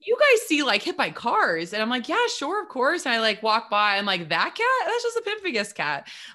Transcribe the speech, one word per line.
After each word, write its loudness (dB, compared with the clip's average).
you 0
guys 6
see, 0
like, 2
hit -4
by 0
cars." 0
And -4
I'm 0
like, -2
"Yeah, 2
sure, -4
of -14
course." 0
And 2
I, 2
like, 0
walk 0
by, 4
I'm -2
like, -2
"That 0
cat? 0
That's -2
just -4
a -2
pemphigus -4
cat." -4